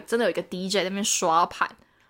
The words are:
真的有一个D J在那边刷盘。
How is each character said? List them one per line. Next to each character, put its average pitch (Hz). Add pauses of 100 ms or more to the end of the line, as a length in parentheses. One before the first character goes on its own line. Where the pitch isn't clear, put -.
真 233
的 240
有 196
一 165
个 175
D 185
J 190
在 -
那 185
边 202
刷 170
盘。 - (420)